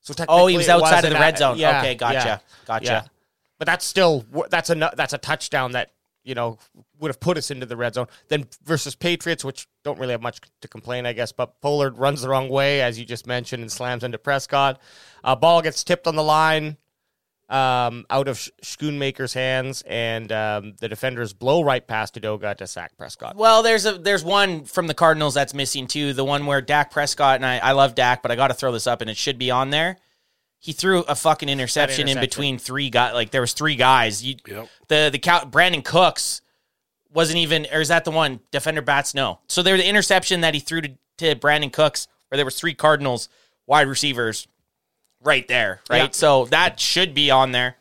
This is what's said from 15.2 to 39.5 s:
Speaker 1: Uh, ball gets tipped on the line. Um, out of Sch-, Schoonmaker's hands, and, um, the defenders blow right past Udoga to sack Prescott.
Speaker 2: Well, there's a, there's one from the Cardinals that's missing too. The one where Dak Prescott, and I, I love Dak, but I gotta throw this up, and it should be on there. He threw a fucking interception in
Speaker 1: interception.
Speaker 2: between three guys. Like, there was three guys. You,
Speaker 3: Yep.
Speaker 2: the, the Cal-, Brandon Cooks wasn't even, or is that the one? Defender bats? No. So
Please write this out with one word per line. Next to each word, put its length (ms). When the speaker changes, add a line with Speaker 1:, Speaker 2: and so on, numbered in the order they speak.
Speaker 1:
Uh, 140
ball 260
gets 200
tipped 240
on 100
the 60
line. 540
Um, 560
out 180
of 100
Sch-, 120
Schoonmaker's 680
hands, 540
and, 460
um, 480
the 80
defenders 440
blow 300
right 240
past 340
Udoga 360
to 100
sack 320
Prescott. 380
Speaker 2:
Well, 260
there's 240
a, 60
there's 320
one 400
from 240
the 60
Cardinals 400
that's 200
missing 320
too. 260
The 120
one 220
where 140
Dak 300
Prescott, 460
and 100
I, 120
I 140
love 220
Dak, 280
but 100
I 40
gotta 180
throw 180
this 140
up, 140
and 100
it 60
should 220
be 120
on 200
there. 280
He 140
threw 300
a 120
fucking 340
interception 540
in 140
Speaker 1:
interception. 120
Speaker 2:
between 300
three 320
guys. 240
Like, 160
there 120
was 100
three 240
guys. 480
You, 120
Speaker 3:
Yep. 220
Speaker 2:
the, 240
the 60
Cal-, 280
Brandon 360
Cooks 580
wasn't 260
even, 340
or 80
is 80
that 160
the 60
one? 300
Defender 320
bats? 320
No. 320
So 160